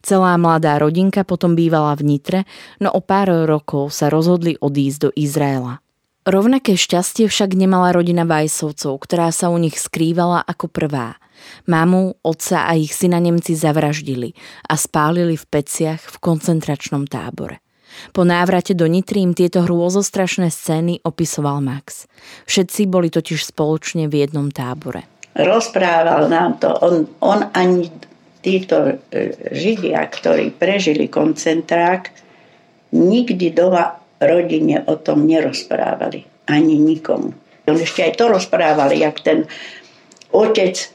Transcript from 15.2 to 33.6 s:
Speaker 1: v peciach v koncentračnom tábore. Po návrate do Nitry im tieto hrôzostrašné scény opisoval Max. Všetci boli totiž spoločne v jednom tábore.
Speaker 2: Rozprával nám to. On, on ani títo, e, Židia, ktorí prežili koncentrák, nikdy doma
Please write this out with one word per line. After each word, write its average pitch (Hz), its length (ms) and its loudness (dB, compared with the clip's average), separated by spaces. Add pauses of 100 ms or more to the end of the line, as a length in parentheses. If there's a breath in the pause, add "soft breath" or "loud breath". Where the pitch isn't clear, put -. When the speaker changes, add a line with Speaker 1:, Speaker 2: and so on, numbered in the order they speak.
Speaker 1:
v - 120 -12
peciach 156 520 -4
v - 200 -20
koncentračnom 156 880 -2
tábore. - 560 -12 (500 loud breath)
Po 185 80 2
návrate 180 560 2
do 165 80 2
Nitry 185 400 0
im 175 80 0
tieto 175 320 2
hrôzostrašné 180 800 0
scény 165 540 -2
opisoval 147 560 -4
Max. 135 480 -8 (400 loud breath)
Všetci 196 400 0
boli 180 240 0
totiž 160 400 -4
spoločne 156 560 -2
v 147 180 0
jednom 143 300 -4
tábore. 123 560 -10 (240)
Speaker 2:
Rozprával 170 960 2
nám 165 320 0
to. - 80 2 (160)
On, 175 160 2 (200)
on 208 180 2 (140)
ani 180 360 2 (520)
títo, 165 520 0 (160)
e, - 240 -4 (160)
Židia, 165 560 -2
ktorí 156 480 0
prežili 170 560 0
koncentrák, 165 1040 0 (800 soft breath)
nikdy 185 560 2
doma 175 480 2 (240)